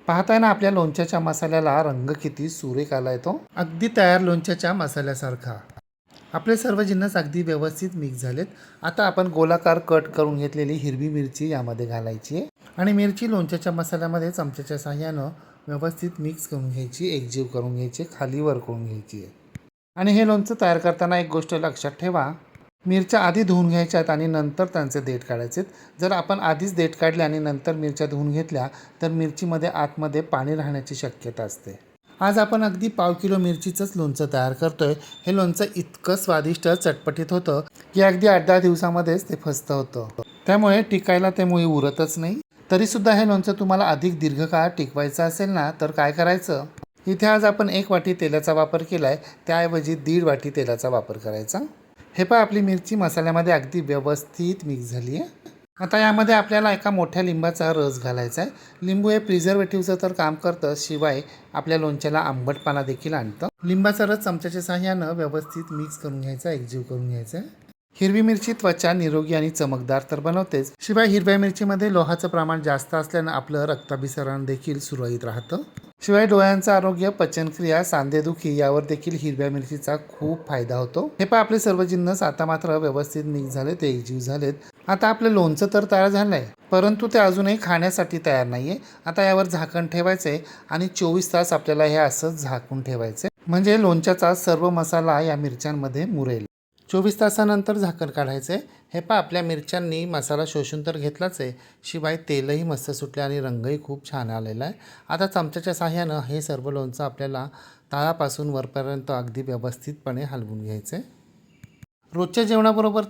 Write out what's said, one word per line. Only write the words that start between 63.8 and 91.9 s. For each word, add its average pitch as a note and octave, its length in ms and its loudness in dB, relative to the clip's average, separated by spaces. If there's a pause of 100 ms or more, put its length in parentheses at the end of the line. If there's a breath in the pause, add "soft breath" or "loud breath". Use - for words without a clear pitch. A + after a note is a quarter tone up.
रस G#3 140 0
चमच्याच्या F3 420 -4
साहाय्यानं F3+ 520 -2
व्यवस्थित D#3 580 -6
मिक्स D3+ 260 -8
करून C#3 240 -8
घ्यायचा, C3+ 300 -6
एकजीव B2+ 300 -6
करून B2+ 280 -6
घ्यायचा A#2+ 280 -8
आहे. B3 100 -10 (500)
हिरवी G3+ 240 4
मिरची A3 320 2
त्वचा F3 400 0
निरोगी D#3 400 0
आणि D#3 160 0
चमकदार C3+ 520 -2 (100)
तर D#3 80 -4
बनवतेच, E3 520 -2 (100)
शिवाय A3 260 2
हिरव्या G3 300 4
मिरचीमध्ये G3+ 560 0
लोहाचं E3+ 340 2
प्रमाण D#3+ 340 0
जास्त C#3+ 340 -2
असल्यानं D#3+ 360 -2
आपलं C#3+ 340 -2
रक्ताभिसरण C#3 800 -6
देखील C3+ 340 -6
सुरळीत A#2+ 440 -6
राहतं. A#2+ 380 -6 (420)
शिवाय G3+ 220 6
डोळ्यांचं G3 460 4
आरोग्य, F#3+ 380 4
पचनक्रिया, E3 720 0
सांधेदुखी D3+ 760 0
यावर C#3+ 280 4
देखील D#3 340 -4
हिरव्या C#3 300 -2
मिरचीचा C#3+ 460 -6 (140)
खूप D#3+ 380 -6
फायदा B2 300 -4
होतो. B2+ 280 -2 (140)
हे F#3+ 60 4
पहा, A3+ 140 6
आपले G#3+ 200 2
सर्व F#3 240 2
जिन्नस F3+ 400 0
आता D#3+ 220 0
मात्र D#3+ 320 0
व्यवस्थित D3 480 -2
मिक्स C#3 280 -4
झालेत, D3 300 -4
एकजीव B2+ 360 -2
झालेत. C#3 340 -4 (340 loud breath)
आता F#3+ 220 4
आपलं A3+ 200 2
लोणचं F3+ 440 4
तर G3+ 180 4
तयार G3 180 6
झालंय, G3 360 2 (260)
परंतु G#3 360 4
ते A3+ 120 4
अजूनही G3 420 4
खाण्यासाठी F3 640 0
तयार C3 220 2
नाहीये. C3 300 -4 (280 loud breath)
आता E3+ 180 0
यावर F#3+ 220 4
झाकण E3+ 420 -4
ठेवायचंय E3+ 520 0 (300 loud breath)
आणि F3 180 -2
चोवीस F3+ 460 0
तास F3 200 2
आपल्याला D3+ 300 2
हे D3+ 140 4